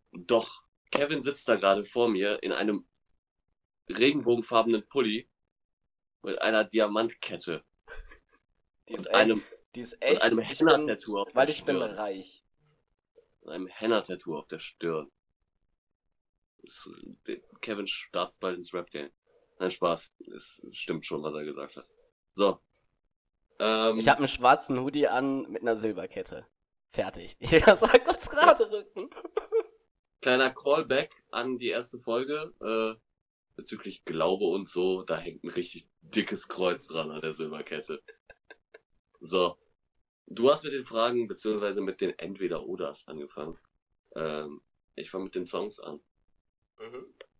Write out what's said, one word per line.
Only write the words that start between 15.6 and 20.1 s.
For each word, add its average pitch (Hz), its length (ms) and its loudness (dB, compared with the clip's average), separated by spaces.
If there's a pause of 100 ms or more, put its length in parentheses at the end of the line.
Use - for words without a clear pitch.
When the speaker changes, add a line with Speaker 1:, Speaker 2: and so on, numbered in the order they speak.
Speaker 1:
Das, - 260 -20 (380)
der, - 140 -8 (200)
Kevin 101 280 -6
startet - 500 -6
bald 92 200 -4
ins 87 140 -16
Rap-Game. 78 380 -8 (480)
Nein, 92 140 0
Spaß. - 400 -2 (220)